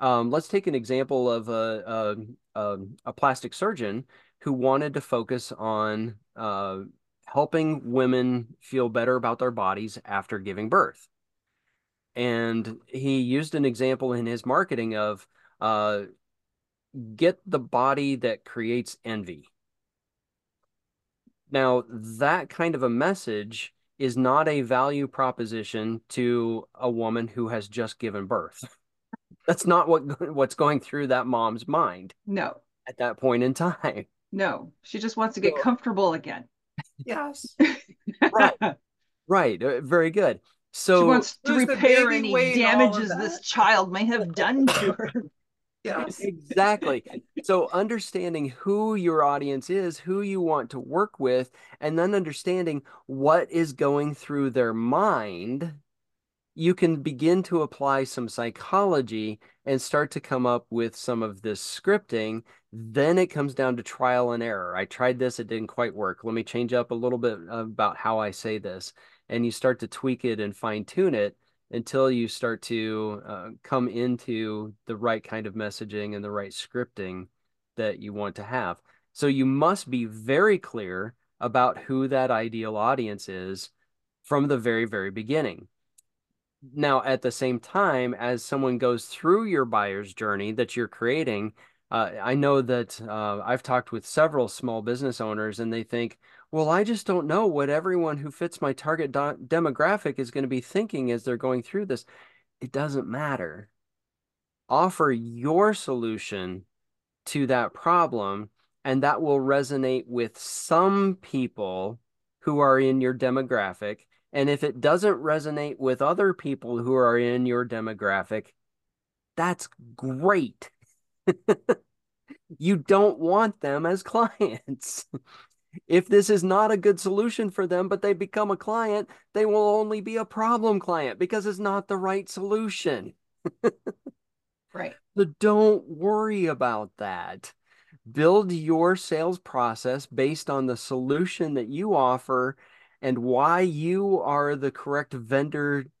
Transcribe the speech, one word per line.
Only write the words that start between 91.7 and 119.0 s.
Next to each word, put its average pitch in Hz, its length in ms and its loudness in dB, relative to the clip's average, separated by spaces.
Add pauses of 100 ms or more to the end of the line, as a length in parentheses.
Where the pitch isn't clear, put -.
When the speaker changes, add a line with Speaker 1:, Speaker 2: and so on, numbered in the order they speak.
Speaker 1:
uh, 110 180 0 (100)
I 120 140 0
know 139 280 4
that, 120 380 -4
uh, 107 440 -6
I've 123 180 -2
talked 127 300 -2
with 113 120 -8
several 147 440 2
small 113 340 -6
business 123 380 -4
owners, 107 380 -4
and 113 140 -4
they 117 100 -4
think, 117 360 -4 (340)
"Well, 156 160 0
I 180 160 4
just 220 220 -4
don't 180 200 0
know 190 220 2
what 143 220 0
everyone 160 480 0
who 143 120 -10
fits - 320 -8
my 139 100 2
target 151 380 -2
do-, 143 340 -2
demographic 160 760 2
is 120 100 -6
gonna 135 160 -2
be 127 140 -2
thinking 151 500 -2
as 117 140 -2
they're 123 120 -2
going 127 280 -2
through 202 220 -6
this." 127 180 -6 (560)
It 123 100 -10
doesn't 139 380 -4
matter. 110 600 -6 (1000)
Offer 156 440 4
your 127 640 2
solution 107 920 -6 (600)
to 139 220 -2
that 120 260 0
problem, 110 760 0 (340)
and 135 180 2
that 143 200 2
will 143 180 2
resonate 131 640 0
with 120 320 -4
some 190 800 2
people 104 800 -6 (420)
who 147 200 0
are 135 180 6
in 131 220 4
your 127 140 2
demographic. 120 920 -2 (260)
And 143 160 2
if 143 140 0
it 135 180 -4
doesn't 175 400 4
resonate 147 600 -2
with 127 200 0
other 180 340 4
people 127 440 -4
who 123 160 0
are 120 240 6
in 123 280 2
your 123 200 0
demographic, 107 840 -4 (840)